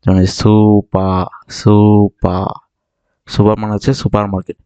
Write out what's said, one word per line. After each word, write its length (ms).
যেমন 180
এই 100
সুপা, 680
সুপা, 880
সুপা 280
মানে 180
হচ্ছে 200
সুপার 340
মার্কেট। 380